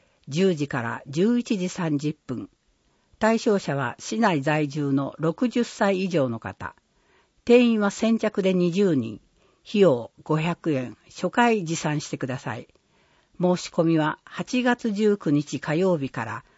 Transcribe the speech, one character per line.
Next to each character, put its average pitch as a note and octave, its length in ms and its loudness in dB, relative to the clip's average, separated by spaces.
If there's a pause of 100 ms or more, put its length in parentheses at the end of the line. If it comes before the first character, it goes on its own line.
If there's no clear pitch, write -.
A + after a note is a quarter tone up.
(280)
十 F3+ 260 2
時 C#3+ 140 -2
か B2 160 -4
ら A#2 240 -6
十 G3 320 2
一 A#3 180 -2
時 F3+ 120 -2
三 D#3+ 280 -2
十 D3 160 -2 (140)
分。 A2 220 -8 (680)
対 A3+ 220 2
象 G#3 180 2
者 D#3+ 180 -4
は C3 240 -4
市 A3 200 -8
内 F#3 220 2
在 D3+ 280 0
住 C#3+ 240 -2
の C3+ 240 -2
六 E3 320 -2
十 A#3+ 140 0
歳 G3 400 0
以 F#3+ 60 -2
上 D3 200 0
の A2+ 100 -6
方。 - 360 -12 (680)
定 A#3+ 180 8
員 A3+ 180 2
は G3+ 100 2
先 A3 300 0
着 G#3 240 -2
で F#3+ 100 2
二 F3 180 2
十 F#3 240 2
人。 A2+ 240 -4 (480)
費 G#3 140 2
用 B2 300 4 (120)
五 D#3 140 0
百 E3 340 -2
円。 B2 240 -4 (120)
初 - 240 -6
回 A3+ 340 2
持 D#3+ 100 -2
参 D3+ 240 -2
し - 100 -10
て D3 80 -8
く C3+ 100 -6
だ B2+ 100 -6
さ A#2+ 200 -8
い。 B2 100 -14 (760)
申 F3+ 160 2
し - 120 -8
込 - 160 0
み E3 120 4
は D#3 260 0
八 - 400 -4
月 A#3+ 280 0
十 G3+ 260 2
九 D#3+ 140 -2
日 D3 280 0
火 D3+ 160 -4
曜 F3+ 220 2
日 C3+ 120 -4
か A#2 160 -8
ら A2 200 -12 (120)